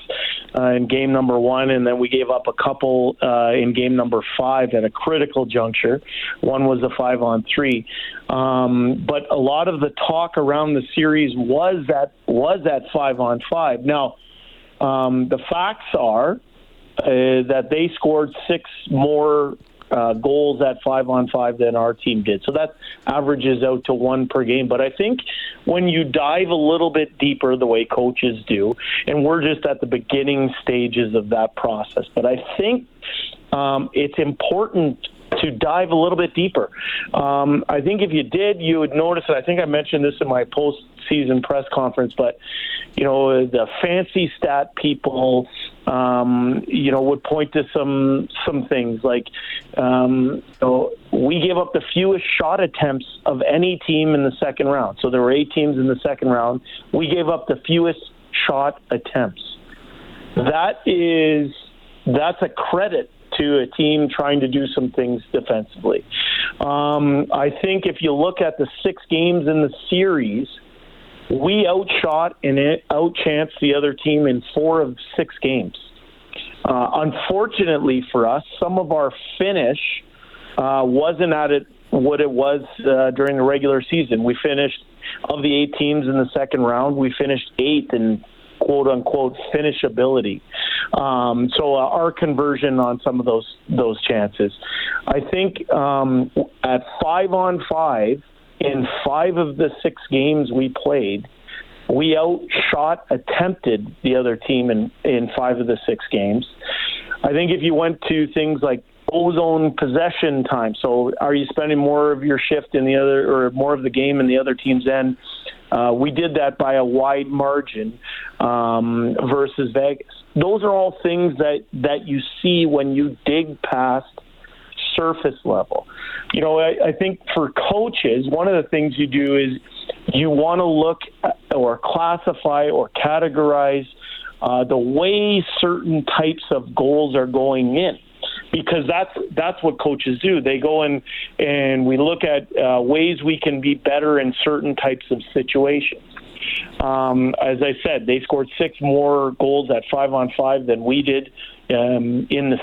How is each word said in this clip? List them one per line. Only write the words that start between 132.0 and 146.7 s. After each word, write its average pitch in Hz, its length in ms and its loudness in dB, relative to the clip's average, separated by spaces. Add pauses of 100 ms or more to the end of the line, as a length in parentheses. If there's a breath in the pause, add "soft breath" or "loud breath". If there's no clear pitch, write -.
or 147 220 0
categorize, 147 960 2 (540 loud breath)
uh, 127 240 2
the 127 140 0
way 190 640 2 (140)
certain 175 460 0
types 160 460 0
of 123 240 -2
goals 139 420 2
are 127 100 2
going 131 500 2
in, 175 220 0 (540 loud breath)
because 160 340 0
that's, 175 240 0 (240)
that's 170 280 -2
what 151 180 0
coaches 131 400 -2
do. 180 200 2
They 135 180 0
go 156 240 2
in 143 200 0 (360 loud breath)
and 135 480 2
we 131 100 2
look 151 280 0
at, 147 320 0
uh, 127 260 2
ways 156 400 2
we 151 180 0
can 143 220 -2
be 143 120 2
better 147 460 2
in 127 140 0 (100)
certain 147 320 0
types 131 340 -2
of 117 120 -2 (100)
situations. 139 680 0 (800 loud breath)